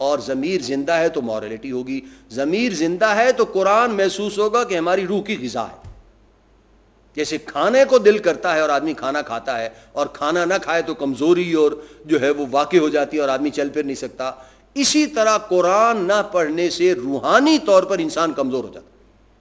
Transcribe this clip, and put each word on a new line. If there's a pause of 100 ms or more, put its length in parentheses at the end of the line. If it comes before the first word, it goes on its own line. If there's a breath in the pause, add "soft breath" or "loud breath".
और
ज़मीर
जिंदा
है
तो
मॉरलिटी
होगी। (300 loud breath)
ज़मीर
जिंदा
है
तो
कुरान
महसूस
होगा
कि
हमारी
रूह
की
ग़िज़ा
है। (1300)
जैसे
खाने
को
दिल
करता
है
और
आदमी
खाना
खाता
है, (240 loud breath)
और
खाना
ना
खाए
तो
कमज़ोरी
और
जो
है
वो
वाक़ई
हो
जाती
है
और
आदमी
चल
फिर
नहीं
सकता, (260 loud breath)
इसी
तरह
कुरान
ना
पढ़ने
से
रूहानी
तौर
पर
इंसान
कमज़ोर
हो
जाता
है। (440)